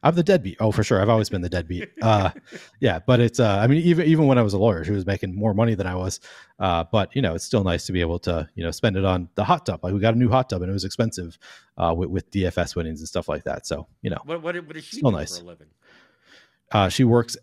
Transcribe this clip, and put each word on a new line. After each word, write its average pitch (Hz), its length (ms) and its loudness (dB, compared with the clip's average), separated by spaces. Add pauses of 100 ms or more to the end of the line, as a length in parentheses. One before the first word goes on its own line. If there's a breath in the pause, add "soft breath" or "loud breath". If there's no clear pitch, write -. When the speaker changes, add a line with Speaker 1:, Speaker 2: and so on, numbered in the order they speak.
Speaker 1:
I'm 156 140 4
the 170 80 2
deadbeat. 147 380 2
Oh, 110 100 2
for 104 140 0
sure. 98 180 2
I've 104 60 2
always 110 200 4
been 95 140 -4
the 90 60 -4
deadbeat. 87 460 -6
Speaker 2:
<laughs> - 80 -10
Speaker 1:
Uh, 104 280 4 (500 loud breath)
yeah, 90 240 0
but 123 140 4
it's, 120 220 2
uh, 101 180 4
I 107 80 2
mean, 147 160 4
even, 170 240 4
even 156 220 4
when 127 100 6
I 120 40 4
was 101 120 0
a 98 40 0
lawyer, 92 260 2
she 92 80 -2
was 98 120 -2
making 95 300 -4
more 104 180 0
money 113 220 2
than 95 140 -4
I 92 80 -4
was. 92 240 -6 (400 loud breath)
Uh, 87 300 0
but, 101 260 0
you 139 40 0
know, 95 140 -2
it's 101 100 -8
still 104 200 0
nice 87 220 -2
to 95 60 -6
be 92 80 0
able 85 200 -2
to, 82 340 -4
you 87 100 -8
know, 85 60 -4
spend 98 260 -2
it 98 80 0
on 90 300 0
the 98 80 -2
hot 151 240 0
tub. 90 160 -6
Like, 92 120 -4
we 101 60 -2
got 113 140 2
a 117 40 2
new 123 100 4
hot 127 200 2
tub 90 140 -4
and 90 80 -6
it - 20 -4
was 98 120 -4
expensive, 98 540 -6 (380 loud breath)
uh, 85 200 0
with, 87 120 -2
with 87 220 -6
D 95 160 0
F 85 100 -4
S 85 200 -4
winnings 80 240 -6
and 82 80 -14
stuff - 200 -6
like 76 160 -4
that. - 220 -8
So, 73 220 -8 (120)
you - 100 -6
know, 80 140 -6
Speaker 2:
What, 160 180 -10
what, 170 120 -8
what 165 200 -14
does 123 100 -16
she 226 140 -16
Speaker 1:
still 143 120 2
Speaker 2:
do 92 60 -2
Speaker 1:
nice. 80 200 -8
Speaker 2:
for 87 80 -16
a - 20 -20
living? 85 200 -20 (1040 soft breath)
Speaker 1:
Uh, 98 180 4
she 110 140 2
works 120 400 4